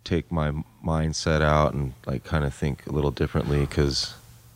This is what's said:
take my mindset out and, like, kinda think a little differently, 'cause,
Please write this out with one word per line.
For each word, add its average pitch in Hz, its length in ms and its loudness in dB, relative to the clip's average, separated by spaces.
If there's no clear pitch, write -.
take - 280 -2
my 76 200 0
mindset 80 560 2
out 76 320 4
and, 69 200 -4
like, - 180 -4
kinda 76 280 -2
think 71 340 -4
a - 60 -8
little 71 200 0
differently, 71 540 0
'cause, 69 480 -2